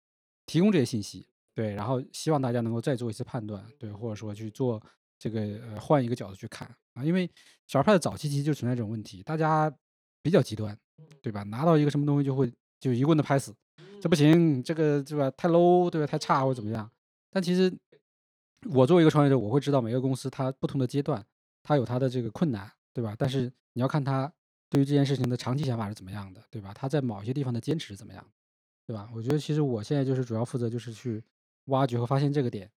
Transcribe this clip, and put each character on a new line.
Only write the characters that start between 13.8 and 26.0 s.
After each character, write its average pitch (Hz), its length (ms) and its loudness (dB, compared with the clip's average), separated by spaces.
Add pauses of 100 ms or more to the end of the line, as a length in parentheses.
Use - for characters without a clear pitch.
，“这 - 80 -6
不 170 80 4
行， 151 480 6
这 165 100 -6
个， 151 300 2
对 147 140 -6
吧？ 139 140 2
太 - 180 -2
low， 175 400 6
对 170 100 -2
吧？ 147 80 0
太 156 100 -4
差” 151 300 2
或 - 20 4
者 131 40 0
怎 120 100 -6
么 107 80 -4
样。 - 180 -6 (400)
但 190 140 -2
其 170 100 0
实 185 160 4 (1000)
我 127 180 6
作 170 80 6
为 170 80 8
一 - 20 8
个 151 60 8
创 147 140 4
业 139 40 4
者， 135 80 4
我 104 120 -2
会 139 100 2
知 139 100 -2
道 139 120 2
每 113 100 -4
个 127 80 0
公 131 160 -2
司 123 140 -8
它 131 240 -4
不 - 120 -8
同 135 140 -4
的 127 80 0
阶 139 160 -2
段， 135 180 -2 (400)
它 151 140 2
有 127 80 2
它 120 160 -2
的 131 100 0
这 123 120 -4
个 117 100 -6
困 156 220 0
难， 101 180 -10 (220)
对 123 100 -4
吧？ 104 160 -6
但 135 100 0
是 127 220 -2 (220)
你 117 80 -4
要 131 60 2
看 147 140 0
它 135 300 -2 (380)
对 143 120 4
于 139 40 4
这 143 80 -2
件 143 120 6
事 135 120 0
情 127 100 0
的 123 80 0
长 123 220 -4
期 139 80 -2
想 120 120 -2
法 104 120 -4
是 107 60 -10
怎 101 100 -18